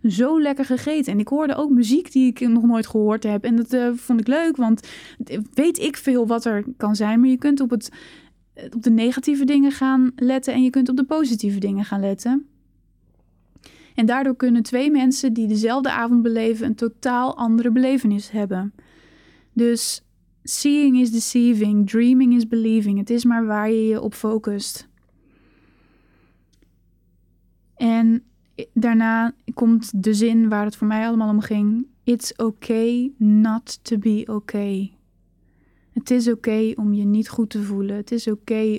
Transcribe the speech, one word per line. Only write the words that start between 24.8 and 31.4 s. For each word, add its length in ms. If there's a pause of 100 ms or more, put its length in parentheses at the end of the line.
En 460 (500)
daarna 640 (200)
komt 480
de 120
zin 340
waar 160
het 120
voor 100
mij 200
allemaal 220
om 120